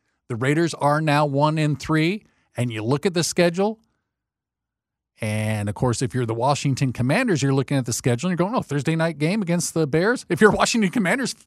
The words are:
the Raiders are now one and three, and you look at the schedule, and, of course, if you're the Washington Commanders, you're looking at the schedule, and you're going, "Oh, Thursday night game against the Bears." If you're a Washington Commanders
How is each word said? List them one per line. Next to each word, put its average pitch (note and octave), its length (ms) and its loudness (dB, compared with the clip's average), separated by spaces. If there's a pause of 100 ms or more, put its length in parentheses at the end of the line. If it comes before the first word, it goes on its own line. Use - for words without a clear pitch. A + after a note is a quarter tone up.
(280)
the A#2+ 80 -8
Raiders D3 380 -2
are C#3+ 260 0
now D3+ 240 2
one D3+ 340 0
and D3+ 220 0
three, D#3+ 440 0 (300)
and B2 160 -2
you G#2+ 120 -6
look B2+ 240 0
at F3 80 -2
the E3+ 100 0
schedule, F3+ 560 0 (1400)
and, G#2+ 480 -2
of G#2+ 60 -4
course, B2 280 0
if B2+ 120 -2
you're B2+ 120 -2
the A2+ 80 -2
Washington C3 580 0
Commanders, D#3 500 0
you're C#3 120 2
looking C#3 220 0
at B2 100 -2
the B2 60 -4
schedule, A#2+ 360 0
and F3 100 0
you're F3 80 2
going, A3+ 80 -4
"Oh, A3 80 0
Thursday D3 340 -2
night D#3+ 220 -2
game F3 240 0
against E3+ 320 -2
the D#3+ 120 2
Bears." F3+ 420 0
If F3 120 0
you're G#3 120 8
a G3+ 40 0
Washington G3+ 340 2
Commanders A3 440 0 (120)